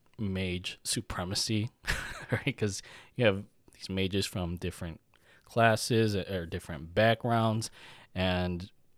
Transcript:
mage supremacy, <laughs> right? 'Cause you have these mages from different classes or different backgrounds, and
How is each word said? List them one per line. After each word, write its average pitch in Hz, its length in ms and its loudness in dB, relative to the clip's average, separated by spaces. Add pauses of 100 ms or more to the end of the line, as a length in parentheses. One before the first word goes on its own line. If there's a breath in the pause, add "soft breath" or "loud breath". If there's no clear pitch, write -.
(200)
mage 95 640 -4
supremacy, 104 840 -2 (320)
<laughs> - 300 -10
right? - 260 -2
'Cause 101 240 -2 (340 loud breath)
you 123 100 2
have 101 180 4 (300)
these - 160 -14
mages 95 360 0
from 87 320 -4
different 85 420 -8 (460 soft breath)
classes 110 720 4
or 90 280 -2
different 82 480 -10
backgrounds, 113 800 4 (420 loud breath)
and 90 560 0 (280)